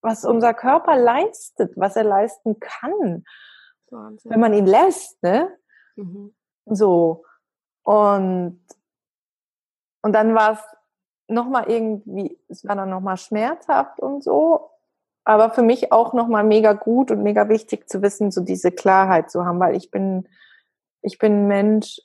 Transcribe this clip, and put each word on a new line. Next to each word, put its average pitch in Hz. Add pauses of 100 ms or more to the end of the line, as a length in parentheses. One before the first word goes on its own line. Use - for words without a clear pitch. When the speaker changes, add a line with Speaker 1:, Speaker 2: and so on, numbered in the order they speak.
Speaker 1:
was 220
unser 233
Körper 285
leistet, 247
was 190
er 226
leisten 214
kann, 247 (680)
Speaker 2:
Wahnsinn. 220
Speaker 1:
wenn 220
man 226
ihn 208
lässt“, 277
ne? 240 (480)
Speaker 2:
Mhm. 202 (380)
Speaker 1:
So. 180 (580)
Und, 190 (1400)
und 214
dann 220
war's 220 (680)
noch 240
mal 254
irgendwie, 214
es -
war 202
dann 196
noch 185
mal 190
schmerzhaft 269
und 277
so, 311 (540)
aber 220
für 247
mich 233
auch 233
noch 240
mal 214
mega 214
gut 240
und 208
mega 208
wichtig 220
zu 190
wissen, 202
so 185
diese 185
Klarheit 190
zu 175
haben, 175
weil 180
ich -
bin, 190 (720)
ich -
bin 208
ein 202
Mensch 208